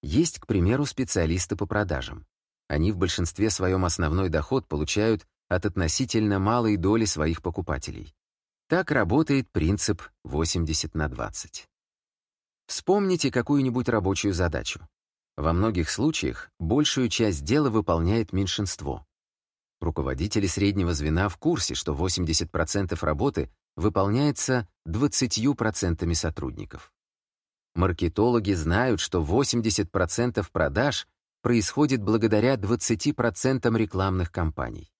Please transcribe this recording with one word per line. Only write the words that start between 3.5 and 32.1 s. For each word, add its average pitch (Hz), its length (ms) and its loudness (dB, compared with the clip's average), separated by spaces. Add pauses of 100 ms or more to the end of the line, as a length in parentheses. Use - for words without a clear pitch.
своём 92 340 0
основной 87 460 0
доход 82 360 -2
получают 104 600 0 (220)
от 92 180 0
относительно 101 720 0
малой 110 380 2
доли 104 280 2
своих 80 380 -2
покупателей. - 720 -8 (540)
Так 175 240 0
работает 131 580 2
принцип 95 500 0 (220)
восемьдесят 78 720 -2
на 76 140 -2
двадцать. - 600 -10 (960)
Вспомните 185 640 2
какую-нибудь 127 600 0
рабочую 98 420 0
задачу. 82 560 -2 (480)
Во 76 160 0
многих 90 380 0
случаях 113 680 -4
большую 123 520 0
часть 92 340 0
дела 135 240 2
выполняет 104 640 2
меньшинство. 92 720 -4 (760)
Руководители 82 680 -2
среднего 95 480 0
звена 78 340 0
в 92 80 -8
курсе, - 380 -2
что - 180 -4
восемьдесят 82 580 -2
процентов 85 520 -2
работы 76 480 -2 (260)
выполняется 110 920 0 (180)
двадцатью 123 720 0
процентами 87 580 0
сотрудников. - 800 -8 (840)
Маркетологи 98 760 2
знают, 92 480 2
что - 200 -2
восемьдесят 110 720 0
процентов 104 600 -2
продаж 82 560 0 (340)
происходит 123 580 2
благодаря 110 560 4